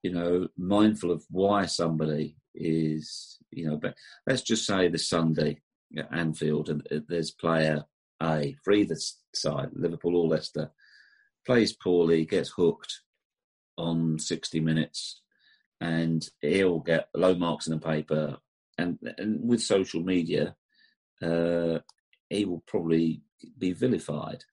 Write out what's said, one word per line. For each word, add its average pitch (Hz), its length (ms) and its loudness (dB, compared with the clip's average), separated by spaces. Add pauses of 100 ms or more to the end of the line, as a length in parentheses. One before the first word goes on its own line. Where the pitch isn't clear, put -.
you 90 80 -2
know, 87 360 0 (100)
mindful 104 540 2
of 85 180 -2
why 98 360 2
somebody 78 680 -2 (180)
is, 80 840 -2 (140)
you 82 160 -6
know, - 100 -2
but - 180 -6 (320)
let's 127 140 0
just - 240 -2
say 95 220 4
this 82 220 -2
Sunday 80 520 0 (360)
at 73 160 -8
Anfield, 78 560 -2
and, 73 220 -4
uh, 76 160 -2
there's 82 240 -4
player 78 540 0 (360)
A, 76 420 -2
for 98 100 4
either 92 220 4
s-, - 220 -10 (160)
side, - 400 -4
Liverpool 85 420 -2
or 85 120 4
Leicester, 80 440 -2 (760)
plays 120 280 2
poorly, 85 520 4
gets 87 240 0
hooked - 520 0 (760)
on 82 420 0
sixty - 400 -4
minutes, 80 600 -2 (580)
and 82 500 -2 (100)
he'll 87 400 2
get 80 360 0
low 92 200 4
marks 85 320 -4
in 80 60 -2
the 78 60 -2
paper. 76 580 -2 (400)
And, 87 200 -4 (200)
and 107 320 -2
with 120 120 4
social 95 400 0
media, 87 540 0 (680)
uh, 85 580 0 (500)
he 101 160 0
will 87 220 -6
probably 82 540 2 (360)
be 90 160 -2
vilified. 87 800 -2